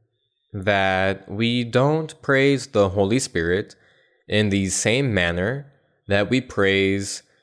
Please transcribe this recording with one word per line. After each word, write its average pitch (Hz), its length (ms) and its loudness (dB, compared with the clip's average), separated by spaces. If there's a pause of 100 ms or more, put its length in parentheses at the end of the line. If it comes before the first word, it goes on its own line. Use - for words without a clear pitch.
(520)
that 95 760 0
we 117 360 -2
don't 147 580 -2
praise 135 460 2
the 101 220 2
Holy 101 280 0
Spirit 90 560 -2 (540)
in 104 220 0
the 98 180 0
same 120 440 0
manner 95 600 -2 (340)
that 101 240 0
we 127 100 2
praise 98 840 0 (180)